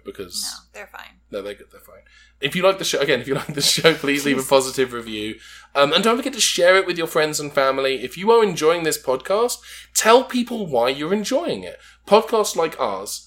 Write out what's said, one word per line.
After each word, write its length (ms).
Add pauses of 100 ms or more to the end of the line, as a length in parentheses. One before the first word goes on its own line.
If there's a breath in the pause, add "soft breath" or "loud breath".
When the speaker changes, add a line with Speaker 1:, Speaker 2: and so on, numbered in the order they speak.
Speaker 1:
because 380
Speaker 2:
No, 300
they're 220
fine. 260 (100)
Speaker 1:
No, 100
they're 140
good, 160
they're 100
fine. 220 (360 soft breath)
If 160
you 60
like 160
the 80
show, 140
again, 200
if 80
you 80
<laughs> 60
like 140
the 60
show, 340
please 280
leave 140
a 40
Speaker 2:
Please. 80
Speaker 1:
positive 440
review. 460 (340 loud breath)
Um, 180
and 120
don't 140
forget 160
to 60
share 380
it 80
with 140
your 80
friends 320
and 120
family. 520
If 120
you 140
are 140
enjoying 400
this 200
podcast, 540 (380 loud breath)
tell 280
people 440
why 220
you're 260
enjoying 480
it. 160 (260 soft breath)
Podcasts 500
like 240
ours 480